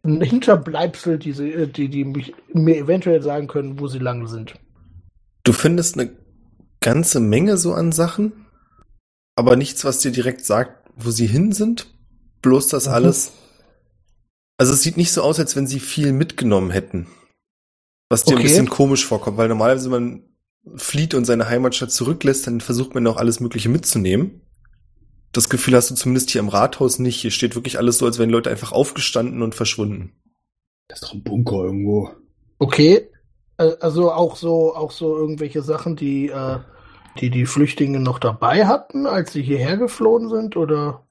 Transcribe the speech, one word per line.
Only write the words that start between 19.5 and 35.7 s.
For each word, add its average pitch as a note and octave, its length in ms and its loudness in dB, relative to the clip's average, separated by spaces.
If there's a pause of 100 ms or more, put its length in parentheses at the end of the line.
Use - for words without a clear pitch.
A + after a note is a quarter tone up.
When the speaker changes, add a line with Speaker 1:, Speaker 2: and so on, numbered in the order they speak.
Speaker 2:
wenn B2 120 0
man A#2+ 200 -8 (560)
flieht D#3 340 -2
und B2 120 2
seine A#2 220 2
Heimatstadt B2 440 -2
zurücklässt, C3+ 560 0
dann A#2+ 140 -4
versucht C3 340 -4
man A#2+ 120 0
auch A2+ 100 0
alles A#2 220 0
Mögliche A#2 300 -4
mitzunehmen. A#2+ 720 0 (880)
Das A#2 180 0
Gefühl B2+ 260 2
hast A#2+ 160 4
du B2+ 40 -8
zumindest B2+ 360 0
hier A#2 100 0
im G#2 80 -2
Rathaus A#2+ 500 0
nicht. B2 200 -2
Hier A2 120 -4
steht A#2+ 240 -2
wirklich A#2+ 220 -6
alles A#2+ 220 2
so, C3 60 2
als A#2 120 0
wären A2+ 120 2
Leute A#2 200 2
einfach A2+ 220 -6
aufgestanden B2+ 720 -2
und A2+ 140 -4
verschwunden. G#2 580 -4 (720)
Speaker 3:
Das - 140 -18
ist - 80 -14
doch - 40 -16
ein G2+ 100 -12
Bunker G#2+ 400 -2
irgendwo. G2+ 460 -2 (500)
Speaker 1:
Okay. D3+ 500 4 (480)
Äh, E3 240 2
also E3+ 300 2
auch E3 260 -2
so, E3 360 0
auch D#3 180 -8
so D#3 240 -4
irgendwelche D#3 460 -4
Sachen, D#3 340 -4